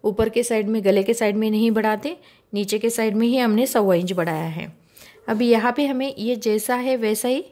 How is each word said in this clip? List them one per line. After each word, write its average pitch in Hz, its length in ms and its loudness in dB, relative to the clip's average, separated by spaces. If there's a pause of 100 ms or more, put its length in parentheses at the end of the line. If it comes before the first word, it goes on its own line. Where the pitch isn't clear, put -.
ऊपर 220 240 2
के 233 140 0
साइड 220 260 0
में, 220 160 -2
गले 190 180 4
के 226 120 2
साइड 208 220 0
में 220 140 0
नहीं 220 200 2
बढ़ाते, 220 460 0 (360)
नीचे 208 260 -2
के 226 120 0
साइड 220 260 -2
में 226 100 2
ही 240 120 2
हमने 233 300 2
सवा 202 260 2
इंच 175 180 0
बढ़ाया 165 360 -2
है। 160 220 -10 (580)
अब 220 140 0
यहाँ 233 300 4
पे 285 140 0
हमें 269 280 -4
ये 226 240 -2
जैसा 214 380 -2
है 254 220 -2
वैसा 214 300 -2
ही 269 240 -2